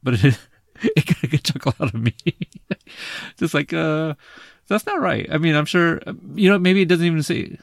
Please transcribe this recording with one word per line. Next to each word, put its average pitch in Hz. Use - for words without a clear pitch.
But 127
it, 131
<laughs> -
it 220
got -
a -
good 143
chuckle -
out -
of 113
me. 117
<laughs> -
Just -
like, 143
uh, 160
that's 208
not 403
right. 175
I 156
mean, 160
I'm 151
sure, 170
you 190
know, 202
maybe 185
it 170
doesn't 170
even 160
say, -